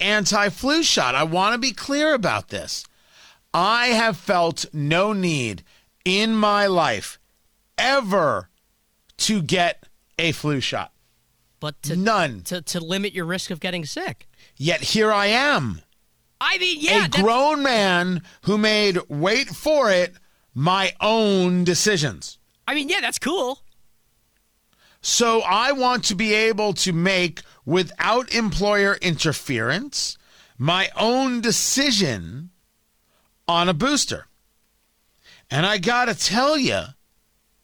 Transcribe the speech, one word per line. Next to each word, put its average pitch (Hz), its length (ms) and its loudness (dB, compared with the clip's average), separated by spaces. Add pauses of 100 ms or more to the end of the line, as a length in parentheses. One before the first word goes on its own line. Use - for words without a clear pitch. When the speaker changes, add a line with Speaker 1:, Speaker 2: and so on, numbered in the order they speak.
Speaker 1:
anti-flu 208 800 0
shot. 131 320 2
I 139 80 2
wanna 185 340 0
be 247 140 -2
clear 294 440 0
about 147 340 -2
this. - 360 -10 (720)
I 220 340 2
have 226 280 2
felt 170 560 0
no 160 400 0
need 151 500 -2 (420)
in 208 300 2
my 208 320 2
life 151 540 0 (580)
ever 190 680 0 (720)
to 214 220 0
get 170 440 0 (340)
a 165 140 0
flu 147 280 -2
shot. 107 300 -6 (720)
Speaker 2:
But 151 220 -10
to, 151 120 -4
Speaker 1:
None. 180 480 0
Speaker 2:
to, 180 180 -8
to 175 200 -6
limit 190 320 -4
your 175 120 -4
risk 175 280 -6
of 160 80 -10
getting 180 240 -6
sick. - 420 -8 (300)
Speaker 1:
Yet 160 240 0
here 214 320 2
I 202 140 2
am. 208 560 0 (580)
Speaker 2:
I 339 180 0
mean, 359 220 -2
yeah, 349 160 2
Speaker 1:
A 403 60 4
Speaker 2:
that's 196 200 0
Speaker 1:
grown 277 400 2
man 185 600 2 (200)
who 208 160 0
made, 208 400 2 (100)
wait 196 400 -2
for 269 440 2
it, 180 200 2 (420)
my 180 460 0
own 196 640 2
decisions. 165 760 -2 (280)
Speaker 2:
I 269 80 -4
mean, 285 140 -4
yeah, 381 120 -2
that's - 200 -4
cool. 277 400 -2 (1400)
Speaker 1:
So 226 420 2
I 208 280 2
want 254 360 0
to 196 100 -2
be 214 180 0
able 214 400 2
to - 180 -2
make, 180 500 0 (220)
without 185 680 0
employer 202 680 2
interference, 151 1200 -4 (400)
my 170 400 0
own 247 420 0
decision 180 1120 -2 (960)
on 170 220 2
a 185 60 2
booster. 208 520 -2 (1300)
And 143 120 2
I 208 140 2
gotta 233 360 2
tell 269 440 2
ya, 104 280 0 (760)